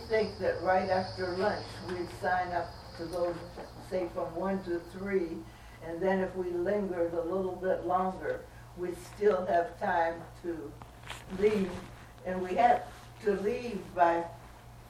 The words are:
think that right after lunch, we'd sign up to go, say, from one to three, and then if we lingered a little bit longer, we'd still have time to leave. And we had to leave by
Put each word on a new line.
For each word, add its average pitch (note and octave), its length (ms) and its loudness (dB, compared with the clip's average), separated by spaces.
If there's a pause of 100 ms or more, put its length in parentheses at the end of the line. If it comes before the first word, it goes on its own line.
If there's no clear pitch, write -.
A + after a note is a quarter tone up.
think A3 300 2
that E3+ 220 0
right F#3 280 4
after F#3 480 0
lunch, G#3 260 2 (260)
we'd F3 200 -4 (120)
sign F3+ 300 2
up E3+ 180 0 (280)
to E3+ 80 -6
go, F3 280 0 (560)
say, F3+ 240 0
from E3+ 220 -4
one F#3+ 300 0
to F3 140 0 (180)
three, F#3 400 0 (480)
and E3+ 160 -6
then F#3+ 180 4
if F#3 160 0
we F3+ 160 -2
lingered F3 600 2
a E3+ 80 2
little F3+ 400 0
bit F3 260 0
longer, F3+ 540 0 (360)
we'd F3 200 -4 (180)
still F#3+ 300 6
have E3+ 340 2
time E3+ 360 2 (280)
to D#3 280 -6 (680)
leave. G3 320 4 (540)
And F#3 160 -2
we F#3 140 -2
had A#3 260 8 (420)
to F#3+ 180 2
leave A3+ 380 -2 (160)
by E3+ 300 6 (640)